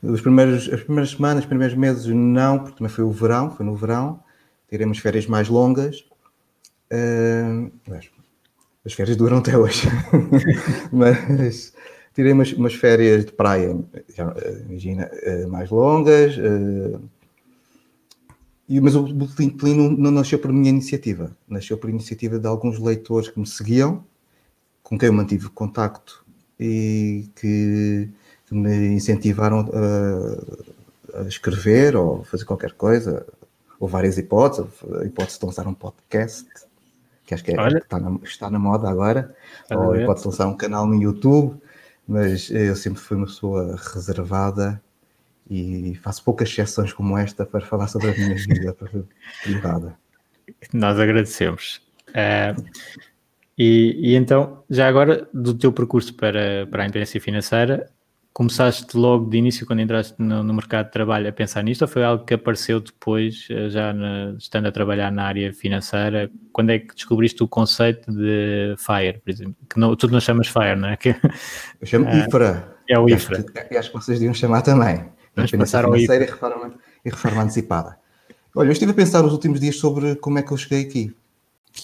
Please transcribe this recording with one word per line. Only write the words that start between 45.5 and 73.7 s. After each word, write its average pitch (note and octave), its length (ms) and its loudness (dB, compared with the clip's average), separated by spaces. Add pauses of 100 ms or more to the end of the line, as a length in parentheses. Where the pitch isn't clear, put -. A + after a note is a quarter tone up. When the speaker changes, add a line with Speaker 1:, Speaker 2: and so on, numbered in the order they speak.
Speaker 1:
faço - 220 -12
poucas A#2 260 0
exceções G#2 440 -4
como G2+ 240 -2
esta G2+ 280 -4
para G2+ 200 -6
falar G2+ 220 -4
sobre G#2 220 -2
a G2+ 40 0
minha G2+ 220 -2
vida F#2+ 400 -6 (320)
<laughs> - 360 -20
privada. F2 540 -8 (760)
Speaker 2:
Nós G#2 260 0
agradecemos. G#2+ 840 -2 (320)
Eh, G#2 420 -2 (1000)
e, A2+ 400 4 (140)
e B2+ 40 6
então, C3+ 540 2
já C3 180 4
agora, C#3+ 460 4
do A#2+ 200 -2
teu A#2+ 180 2
percurso A#2+ 420 -2
para, G2+ 540 -2
para G2 160 -4
a - 20 -2
independência G#2 340 -4
financeira, A2+ 720 -2 (440)
começaste B2 640 0
logo A#2+ 340 4
de A2+ 80 0
início, A#2+ 300 0
quando A2+ 140 0
entraste A2 360 -2
no, A2 240 -2
no G#2+ 120 -2
mercado G#2+ 320 -2
de - 80 -14
trabalho, G#2+ 340 -2
a G#2 60 -6
pensar G#2 300 -4
nisto, A#2+ 180 -4
ou D#3 60 2
foi - 140 -2
algo A#2+ 220 0
que - 100 -2
apareceu A2+ 460 -2
depois, A2 680 -4
eh, G#2+ 200 -6
já G#2+ 220 -4
na, G2+ 460 -6
estando G#2+ 300 -4
a G2+ 40 -2
trabalhar G2+ 400 -2
na G2+ 140 -4
área G2 280 -4
financeira? G2+ 800 -4 (220)
Quando A2+ 160 2
é A2+ 100 2
que - 160 -14
descobriste A#2 480 0
o A2+ 40 2
conceito A#2 640 0
de G#2 680 -2
fire, G2 420 -2
por - 100 -10
exemplo? F#2+ 260 -10 (140)
Que - 80 -6
não, A2+ 200 4
tu B2 100 2
não A#2+ 140 4
chamas A#2 260 2
fire, G2+ 300 2
não G2 100 -2
é? G#2 80 -4
<laughs> - 60 -12
Que, B2+ 80 2 (720)
Speaker 1:
Eu - 40 -10
chamo A#2+ 220 2
Speaker 2:
eh, A#2 180 4
Speaker 1:
ifra. G#2 480 2 (140)
Speaker 2:
é B2 100 4
o A#2 120 6
Speaker 1:
E A#2 40 8
acho G2 200 0
Speaker 2:
ifra. G2 100 -4
Speaker 1:
que, - 300 -12